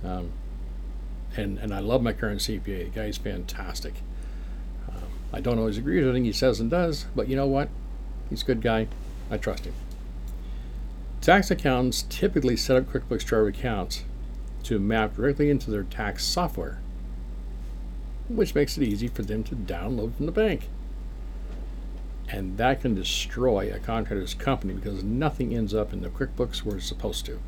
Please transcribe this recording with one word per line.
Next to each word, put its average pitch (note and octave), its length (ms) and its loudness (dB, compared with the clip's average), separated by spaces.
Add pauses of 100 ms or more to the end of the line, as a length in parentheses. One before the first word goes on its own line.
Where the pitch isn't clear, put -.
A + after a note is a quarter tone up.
Um, F#2 280 -2 (1040)
and, G2+ 220 -2
and G#2+ 140 -2
I G2 60 -2
love A#2 220 4
my A#2 120 2
current G#2 280 -2
C G#2+ 180 -2
P G2+ 140 -4
A. F2+ 120 -4
The F2 40 -6
guy's G#2+ 280 -4
fantastic. F#2 760 -6 (960)
Um, - 140 -6 (280)
I - 80 -2
don't A#2+ 180 2
always A2 200 2
agree C#3+ 180 0
with D#3 100 6
everything B2+ 200 4
he A2 80 4
says A#2+ 260 4
and A2+ 100 2
does, E3+ 360 2 (100)
but B2 120 0
you C3 80 2
know C#3 120 4
what? C#3 220 4 (600)
He's - 120 -2
a - 40 -2
good A#2 160 4
guy. A2 260 4 (440)
I G#2+ 60 0
trust - 280 -2
him. - 80 -6 (1500)
Tax F#3 280 8
accountants B2+ 600 4
typically C3 460 2
set B2+ 220 4
up C3 80 4
QuickBooks - 400 -2
Charter A2 220 6
accounts G2+ 560 -2 (600)
to A2 160 2
map G#2+ 360 4
directly C#3+ 340 4
into C3 220 4
their G2+ 120 0
tax G2+ 400 -2
software, - 560 0 (1500)
which A3+ 260 4
makes C#3+ 220 4
it D3 60 4
easy G#2+ 240 2
for A#2 160 -2
them G#2+ 200 0
to C3+ 120 -4
download G#2+ 600 -2
from D3 120 0
the E3 40 -2
bank. G#3+ 380 2 (1600)
And F#2+ 280 -2
that B2+ 240 4
can A#2 140 4
destroy G2 800 2
a F#2+ 60 -4
contractor's G#2+ 540 -2
company - 400 0
because F#2+ 300 -4
nothing C#3+ 500 0
ends G#2+ 200 0
up G#2+ 180 2
in F#2+ 100 -4
the F2 80 -4
QuickBooks - 500 -2
where G#2 180 -2
it's F2+ 80 -4
supposed - 400 -4
to. A2 220 -6